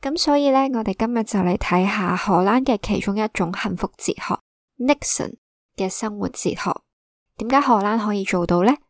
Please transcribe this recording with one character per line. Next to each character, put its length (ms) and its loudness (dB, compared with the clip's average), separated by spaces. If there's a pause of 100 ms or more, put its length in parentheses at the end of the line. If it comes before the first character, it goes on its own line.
咁 160 -4
所 200 2
以 120 4
呢， 100 4 (180)
我 60 -2
哋 140 -2
今 160 -2
日 100 0
就 160 0
嚟 180 2
睇 280 2
下 300 -2
荷 280 2
蘭 200 2
嘅 180 0
其 180 -2
中 180 -2
一 120 0
種 260 -4
幸 200 -6
福 120 -4 (100)
哲 160 -2
學， 240 -6 (400)
Niksen 580 -2 (400)
嘅 140 -4
生 300 -6
活 100 -2
哲 220 0
學。 220 -4 (640)
點 120 -6
解 100 4
荷 220 4
蘭 160 0
可 160 -2
以 100 -2
做 220 0
到 180 2
呢？ 100 6 (160)